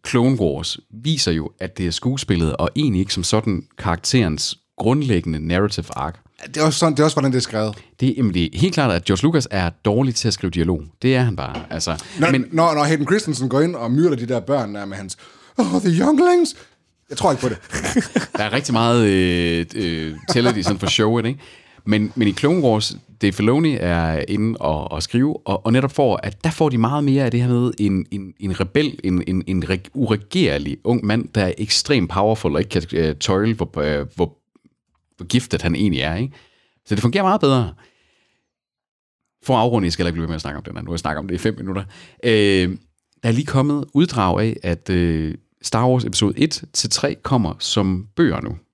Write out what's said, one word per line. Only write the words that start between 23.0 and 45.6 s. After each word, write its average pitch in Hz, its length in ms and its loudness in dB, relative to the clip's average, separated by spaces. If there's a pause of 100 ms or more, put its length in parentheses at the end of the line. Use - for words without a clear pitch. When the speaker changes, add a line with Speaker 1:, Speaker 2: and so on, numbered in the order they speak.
Speaker 1:
Dave 101 120 2
Filoni 135 460 2
er 82 480 0
inde 110 300 -2
og, 76 340 -2
og 78 120 -6
skrive, 139 440 -2
og, 98 180 -2
og 113 80 2
netop 135 180 2
får, 123 320 2
at 98 200 -8
der 165 80 2
får 160 180 0
de 123 80 0
meget 135 260 0
mere 139 220 2
af 117 60 0
det 120 100 2
her 123 60 2
med 120 320 2
en, 98 320 0
en, 95 280 -10
en 95 200 -4
rebel, 139 440 -2
en, 90 240 0
en, 92 200 -2
en 92 160 -2
reg-, 95 300 -4
uregerlig 107 920 0
ung 117 220 0
mand, 107 300 0
der 104 80 2
er 90 140 0
ekstremt 110 540 0
powerful 101 440 0
og 78 60 2
ikke 101 80 -2
kan, 87 120 0 (120)
øh, 78 220 0
tøjle, 101 380 0
hvor, 80 280 -4
øh, 73 240 -2 (100)
hvor, - 220 -2 (800)
hvor 90 80 -16
giftet 90 360 -2
han 85 140 0
egentlig 80 260 0
er, 78 140 -2
ikke? 127 180 -4 (520)
Så 208 100 -2
det 202 60 -2
fungerer 196 220 2
meget 190 180 2
bedre. 127 320 2 (1700)
For 135 100 0
at 113 60 4
afrunde, 117 240 2
jeg 85 80 0
skal 90 100 -4
heller 87 60 0
ikke 85 60 -4
blive 82 80 -4
ved 80 60 -4
med 80 60 -4
at 80 60 -8
snakke 73 160 -8
om - 60 -12
den - 120 -14
her. - 60 -10
Nu 87 80 -12
har 85 40 -6
jeg 82 60 -4
snakket 76 200 -4
om 85 80 -8
det 90 80 -4
i - 20 -4
fem 110 200 -2
minutter. 95 260 -6 (400)
Øh, 101 460 4 (540)
der 117 60 2
er - 20 4
lige 127 140 2
kommet 143 480 2
uddrag 107 480 2
af, 113 220 0
at, 85 260 -4
øh, 82 460 0 (260)